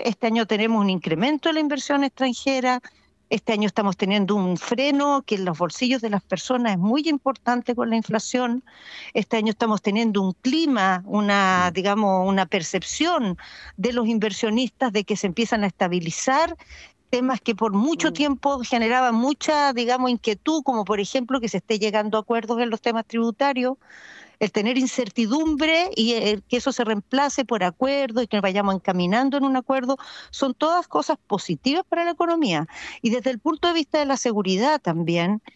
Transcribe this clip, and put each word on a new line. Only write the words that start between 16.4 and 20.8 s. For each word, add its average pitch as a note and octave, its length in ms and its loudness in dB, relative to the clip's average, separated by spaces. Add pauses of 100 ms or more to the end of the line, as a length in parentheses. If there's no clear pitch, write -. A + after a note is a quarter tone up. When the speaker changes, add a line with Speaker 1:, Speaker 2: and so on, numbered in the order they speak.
Speaker 1:
temas B3+ 320 0
que A#3 140 -2
por G#3+ 180 0
mucho D4 380 2
Speaker 3:
Mm. - 20 -8
Speaker 1:
tiempo C#4+ 520 0
generaban A#3+ 500 2
mucha, C#4+ 580 2
digamos, B3 380 0
inquietud, B3 520 0
como A3+ 220 0